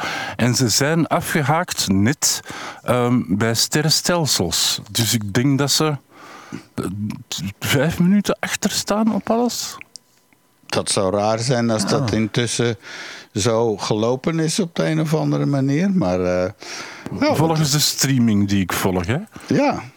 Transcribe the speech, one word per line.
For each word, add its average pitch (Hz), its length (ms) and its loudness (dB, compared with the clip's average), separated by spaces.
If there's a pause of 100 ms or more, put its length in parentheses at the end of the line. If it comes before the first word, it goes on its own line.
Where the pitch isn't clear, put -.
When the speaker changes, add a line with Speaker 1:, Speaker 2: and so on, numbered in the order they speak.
(360)
Speaker 1:
en 120 200 2
ze 123 140 2
zijn 151 380 2
afgehaakt 160 800 0
net, 101 520 0 (440)
ehm, 123 440 2
bij 113 260 0
Sterrenstelsels. 151 1300 0 (100)
Dus 113 220 0
ik 104 200 -2
denk 135 240 4
dat 139 140 2
ze, 156 240 2 (800)
eh, - 100 -4 (760)
vijf 139 400 0
minuten 196 400 4
achter - 320 -4
staan 220 420 0
op 202 160 -4
alles. 233 480 -2 (880)
Speaker 2:
Dat - 260 -4
zou 98 240 2
raar 107 240 2
zijn 120 300 0
als 107 180 0
dat 110 240 0
Speaker 3:
Ah. 107 60 0
Speaker 2:
intussen 117 600 0 (560)
zo 110 440 2
gelopen 127 600 0
is 160 200 0
op 170 160 -4
de 160 100 0
een 156 160 0
of 156 140 0
andere 147 300 0
manier, 143 460 0
maar, 92 280 2
eh, 90 300 0 (600)
nou, 285 240 0
Speaker 1:
Volgens 160 240 2
Speaker 2:
dat 147 120 2
Speaker 1:
de 147 80 2
streaming 117 720 2
die 98 120 2
ik 90 120 -2
volg, 90 320 0
hè? 117 120 0 (300)
Speaker 2:
Ja. 226 360 0 (140)